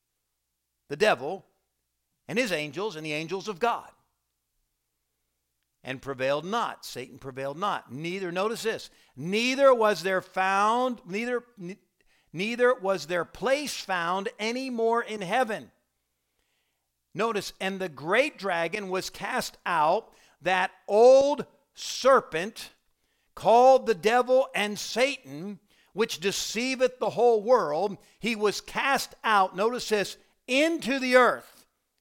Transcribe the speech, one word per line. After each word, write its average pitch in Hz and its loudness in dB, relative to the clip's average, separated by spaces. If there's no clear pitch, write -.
the 143 -10
devil 165 -2
and 185 -4
his 247 -2
angels 156 -6
and 156 -12
the 151 -6
angels 160 -8
of 202 -10
God. 233 -2
"And 127 -10
prevailed 139 -4
not." 196 -6
Satan - -14
prevailed 135 -10
not. 170 -6
"Neither," 170 -8
notice 190 -4
this, 202 -6
"neither 240 4
was 208 2
there 190 0
found, 208 0
neither, 233 -6
ne-, 185 -12
neither 233 0
was 185 -2
there 170 -2
place 269 -4
found 185 -2
any 247 -4
more 233 0
in 214 -8
heaven." 202 -2
Notice, 202 -4
"And 190 -6
the 185 -6
great 196 -2
dragon 180 -4
was 180 -4
cast 226 -6
out, 175 0
that 185 -2
old 262 6
serpent - 0
called 240 6
the 220 2
devil 240 2
and 208 -2
Satan, 202 -4
which 190 -2
deceiveth 247 -2
the 214 -2
whole 220 4
world. 190 2
He 233 -2
was 208 0
cast 262 -2
out," 196 2
notice 220 -2
this, 208 -2
"into 277 0
the 254 4
earth, 208 2